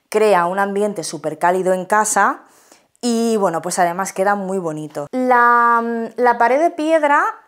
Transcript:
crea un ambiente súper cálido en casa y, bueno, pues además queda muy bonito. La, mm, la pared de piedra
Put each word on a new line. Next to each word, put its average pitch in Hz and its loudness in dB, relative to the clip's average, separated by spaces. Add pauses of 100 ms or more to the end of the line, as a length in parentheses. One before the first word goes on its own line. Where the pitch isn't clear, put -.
(100)
crea 208 2
un 180 -4
ambiente 202 -2
súper 151 -8
cálido 185 2
en 185 -4
casa 214 0 (580)
y, 233 0
bueno, 170 -2
pues 175 -6
además 180 -2
queda 196 0
muy 190 -4
bonito. 151 -8
La, 240 2
mm, 233 -6
la 240 2
pared 240 2
de 339 2
piedra 311 0 (240)